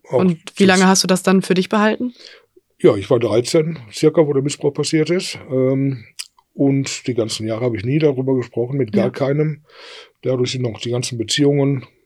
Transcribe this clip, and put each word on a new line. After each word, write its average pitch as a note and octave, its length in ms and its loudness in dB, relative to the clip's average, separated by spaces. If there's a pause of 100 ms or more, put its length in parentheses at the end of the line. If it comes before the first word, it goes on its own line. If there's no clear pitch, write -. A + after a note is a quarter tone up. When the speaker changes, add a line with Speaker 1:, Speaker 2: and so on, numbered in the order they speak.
Speaker 1:
Auch C3+ 120 0
Speaker 2:
Und F3+ 180 2 (180)
wie G3+ 80 2
Speaker 1:
das F#3+ 140 6
Speaker 2:
lange F#3+ 100 4
hast F#3+ 140 4
du - 40 -6
das F3+ 160 0
dann F#3+ 200 4
für F#3+ 100 -2
dich F#3 160 0
behalten? A3 460 -2 (680)
Speaker 1:
Ja, A#2 160 6
ich G2 140 -6
war B2 100 4
dreizehn B2 580 0 (140)
circa, D#3 340 2
wo C#3+ 60 0
der C3+ 100 0
Missbrauch C#3+ 300 -4
passiert D#3 380 -2
ist. F3+ 280 -4 (120)
Ähm, C3+ 560 0 (480)
und C#3 520 0
die B2+ 60 -2
ganzen A2 340 -4
Jahre A2+ 200 -4
habe A#2 100 -2
ich G2+ 80 -8
nie C3+ 140 0
darüber C3+ 360 0
gesprochen, B2 440 -4
mit A2+ 140 -4
gar - 140 2
Speaker 2:
Ja. - 40 -4
Speaker 1:
keinem. D3 500 -2 (640)
Dadurch B2 300 -2
sind B2+ 100 -6
noch B2 180 -6
die A#2+ 100 -6
ganzen A#2+ 280 -4
Beziehungen, C#3 680 0 (220)